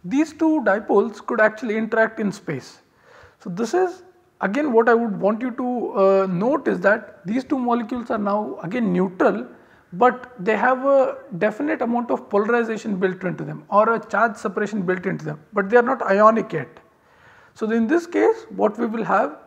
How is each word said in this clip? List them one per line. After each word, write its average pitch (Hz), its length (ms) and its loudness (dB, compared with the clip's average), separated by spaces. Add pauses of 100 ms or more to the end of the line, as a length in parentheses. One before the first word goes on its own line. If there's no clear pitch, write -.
these 269 280 0
two 311 320 2
dipoles 214 600 0
could 226 160 0
actually 214 340 0
interact 220 460 0
in 202 100 0
space. - 480 -10 (600)
So, 202 100 -12
this 220 240 -4
is 359 300 0 (360)
again 247 320 -2
what 226 160 4
I 240 60 6
would 226 260 0
want 208 220 0
you 254 100 -4
to, 247 480 -4
uh, 190 280 4
note 226 420 0
is 185 120 -2
that 208 460 0
these 254 160 -4
two 277 160 -2
molecules 240 500 -4
are 240 80 -2
now 208 460 -4
again 196 300 -2
neutral, 196 520 0 (460)
but 240 480 0
they 208 160 0
have 254 300 0
a 277 320 2 (220)
definite 262 420 -2
amount 240 280 -2
of - 200 -4
polarization 220 680 0
built 185 300 -2
into 160 180 -4
them 151 260 -12
or 220 260 4
a 220 120 -4
charge 220 300 0
separation 208 460 -4
built 180 220 -2
into 156 200 -4
them, 151 160 -10 (100)
but 196 180 -2
they 233 60 2
are 240 80 8
not 254 180 -2
ionic 208 520 4
yet. 147 260 -10 (720)
So, 220 160 -6
in 226 160 2
this 330 220 0
case 440 380 2 (100)
what 208 240 0
we 233 60 0
will 220 180 -4
have 220 440 0